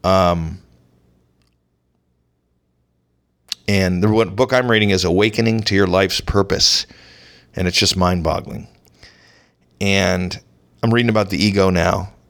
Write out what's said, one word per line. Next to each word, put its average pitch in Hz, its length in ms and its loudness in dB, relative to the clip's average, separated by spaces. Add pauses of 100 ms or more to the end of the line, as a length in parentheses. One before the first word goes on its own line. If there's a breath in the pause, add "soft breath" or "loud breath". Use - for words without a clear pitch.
Um, 87 560 0 (3000)
and 92 360 0
the 104 60 2
one 107 280 0
book 127 160 0
I'm 127 180 0
reading 107 200 4
is 92 140 0
Awakening 110 600 0
to 101 100 -2
Your 98 140 2
Life's 92 320 0
Purpose, - 680 -2 (720 loud breath)
and 92 100 -4
it's 90 100 -4
just 95 200 0
mind-boggling. 87 720 -2 (1120 soft breath)
And 92 580 0 (440)
I'm 117 120 2
reading 120 160 2
about 107 200 0
the 82 120 -2
ego 98 280 2
now 90 420 0 (180)